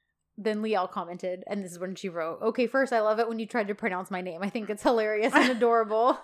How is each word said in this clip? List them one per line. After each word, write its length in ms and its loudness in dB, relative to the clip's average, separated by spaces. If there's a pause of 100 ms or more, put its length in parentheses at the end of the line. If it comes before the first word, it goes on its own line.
(380)
then 240 -2
Liel 280 0
commented, 560 -8
and 160 -6
this 100 -10
is 60 -16
when 160 -8
she 140 -10
wrote, 320 -6
"Okay, 260 0
first, 280 0
I 80 4
love 180 2
it 80 2
when 100 -4
you 80 -4
tried 220 -4
to 60 -4
pronounce 360 -4
my 120 -6
name. 200 -8
I 60 -2
think 220 -6
it's 120 -6
hilarious 520 2
and 160 6
adorable." 720 4